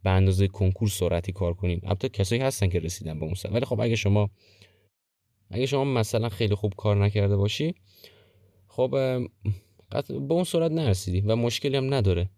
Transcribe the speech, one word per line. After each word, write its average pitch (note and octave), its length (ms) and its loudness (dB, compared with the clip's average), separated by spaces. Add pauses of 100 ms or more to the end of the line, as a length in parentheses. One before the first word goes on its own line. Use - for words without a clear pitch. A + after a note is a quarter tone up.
به F#2+ 80 0
اندازه F#2+ 360 4
کنکور F#2+ 420 0
سرعتی E2+ 440 -2
کار F2 220 -2
کنین. F2 280 -2
البته F#2 260 -4
کسایی A#2 340 -2
هستن C3+ 260 0
که F2+ 100 0
رسیدن D#2+ 400 -6
به D#2 60 -6
اون D#2 100 -6
سطح. - 180 -8
ولی A#2+ 120 0
خب A#2 160 -2
اگه A#2 160 0
شما، G#2 340 2 (1200)
اگه B2 160 -2
شما C3+ 180 0
مثلاً A#2+ 440 0
خیلی G#2 260 0
خوب G2+ 220 -2
کار G2+ 280 2
نکرده G2+ 320 2
باشی، G#2 380 0 (920)
خب، B2+ 280 -2
ام، B2+ 340 0 (640)
قط-، C#3+ 200 -4
به C#3 220 -2
اون F3+ 100 2
سرعت E3 280 0
نرسیدی G2 480 0
و G#2 160 2
مشکلی A#2+ 400 0
هم C3+ 180 0
نداره. F#2 440 2